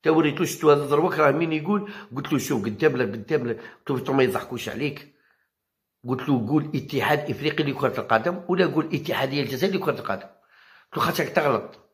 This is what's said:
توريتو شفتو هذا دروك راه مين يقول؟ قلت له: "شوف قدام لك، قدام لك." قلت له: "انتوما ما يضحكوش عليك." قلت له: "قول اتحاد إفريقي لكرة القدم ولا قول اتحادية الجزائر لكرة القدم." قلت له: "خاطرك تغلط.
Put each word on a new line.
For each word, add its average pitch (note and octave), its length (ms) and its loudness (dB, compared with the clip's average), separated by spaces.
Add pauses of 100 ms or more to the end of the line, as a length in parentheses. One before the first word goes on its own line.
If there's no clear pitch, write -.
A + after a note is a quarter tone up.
توريتو D#3 420 4
شفتو - 260 4
هذا C#3+ 160 6
دروك D3 320 2
راه D3 120 6
مين D#3+ 220 0
يقول؟ F#3 380 -2 (260)
قلت C#3+ 160 -4
له: C#3+ 60 2
"شوف A#2 260 -2
قدام B2+ 320 0
لك، A#2+ 120 0
قدام A#2+ 380 -2
لك." A2+ 100 -4
قلت - 340 -14
له: C3+ 60 0
"انتوما C3+ 220 -2
ما C3 40 6
يضحكوش - 460 -2
عليك." - 460 -8 (960)
قلت - 200 -4
له: A#2 200 0
"قول D3 260 0
اتحاد D3 560 -2
إفريقي D3+ 340 -2
لكرة C3 360 -2
القدم A#2+ 480 0
ولا F3+ 180 4
قول D#3 280 0
اتحادية C#3 480 -2
الجزائر C3 320 -2
لكرة - 260 -2
القدم." - 280 -6 (640)
قلت - 40 -8
له: - 60 0
"خاطرك D#3+ 260 0
تغلط. C#3+ 500 0 (160)